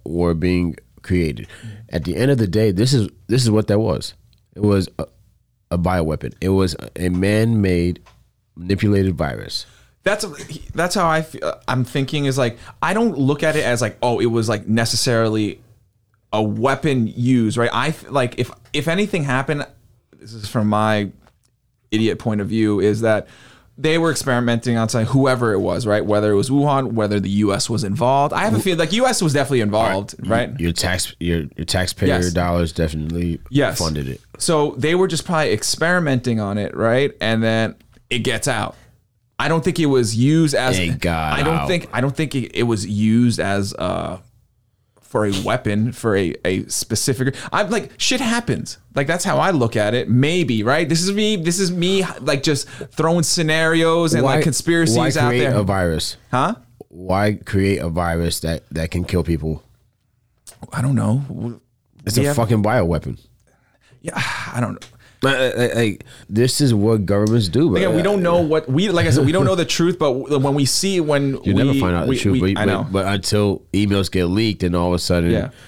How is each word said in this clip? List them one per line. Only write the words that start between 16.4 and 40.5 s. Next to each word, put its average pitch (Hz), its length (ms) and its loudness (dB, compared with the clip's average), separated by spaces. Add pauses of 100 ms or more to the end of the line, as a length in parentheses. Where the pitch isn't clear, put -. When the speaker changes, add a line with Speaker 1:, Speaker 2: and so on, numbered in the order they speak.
Speaker 2:
weapon 123 640 0
used, 120 500 2
right? 117 160 2
I 123 160 -2
f-, - 220 -8
like, 127 280 -2
if, 120 120 -2 (220)
if 147 160 -2
anything 185 360 0
happened, 139 420 -2 (520)
this 110 140 -20
is 107 160 -12
from 107 200 0
my 104 420 2 (800)
idiot 110 280 0
point 107 220 -2
of 98 80 -4
view, 107 320 0
is 104 220 2
that 110 240 0 (500)
they 156 220 0
were 165 120 0
experimenting 120 640 0
on 113 120 0
something, 110 240 -2
whoever 127 400 2
it 98 60 2
was, 92 280 -2
right? 104 180 2
Whether 104 260 2
it 104 40 4
was 101 160 2
Wuhan, 135 420 0
whether 104 260 0
the 95 120 -2
U 101 240 2
S - 160 -4
was 107 140 -2
involved. 131 500 0
I - 100 -2
have 220 100 0
a - 40 2
feeling, 180 200 0
like, 165 140 0
U 240 140 2
S 247 160 0
was 156 120 2
definitely 139 260 2
involved, 104 640 0
Speaker 1:
All 95 80 -4
right. 117 180 0
Speaker 2:
right? - 20 -14
Speaker 1:
Y-, - 100 -10
your 85 120 0
tax, 90 480 -4
your, 85 240 -2 (120)
your - 100 -8
taxpayer - 420 -2
Speaker 2:
Yes. 90 240 0
Speaker 1:
dollars 87 400 0
definitely 82 680 -4 (100)
Speaker 2:
Yes. 127 280 0
Speaker 1:
funded 76 300 -4
it. 65 120 -10 (180)
Speaker 2:
So 151 400 0
they 151 160 0
were 185 140 2
just 160 180 -6
probably 156 260 0
experimenting 135 880 0
on 101 180 -2
it, 101 160 -4
right? 123 460 2
And 113 220 0
then 113 320 0 (340)
it 123 120 -2
gets 117 280 -2
out. 113 280 -4 (640)
I 139 100 -2
don't 160 160 0
think 185 160 -2
it 160 60 2
was 123 280 2
used 143 400 4